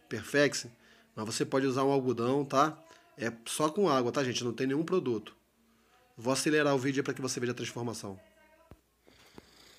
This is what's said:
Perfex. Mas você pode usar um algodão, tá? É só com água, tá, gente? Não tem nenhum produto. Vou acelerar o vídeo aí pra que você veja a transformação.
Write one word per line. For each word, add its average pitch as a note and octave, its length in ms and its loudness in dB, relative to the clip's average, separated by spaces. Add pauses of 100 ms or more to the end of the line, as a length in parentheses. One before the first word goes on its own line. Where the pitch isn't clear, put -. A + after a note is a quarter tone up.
Perfex. C#3 560 2 (500)
Mas A2 120 -6
você B2+ 180 -2
pode C#3 220 2
usar C3+ 160 0
um C#3 80 4
algodão, B2+ 520 2
tá? C#3 320 2 (400)
É A#2 160 -4 (140)
só D#3 240 0
com F#3+ 180 4
água, B2+ 240 4
tá, C#3+ 120 0
gente? B2 200 -2
Não A#2+ 80 -2
tem C3 140 -4
nenhum C#3 180 0
produto. D3+ 520 -2 (800)
Vou B2 160 0
acelerar D3 400 2
o C3+ 60 2
vídeo C3+ 220 0
aí - 20 -12
pra C#3 100 -4
que C#3 80 -8
você B2+ 180 -4
veja A#2+ 120 -2
a A#2+ 40 -8
transformação. A2+ 640 -8 (1600)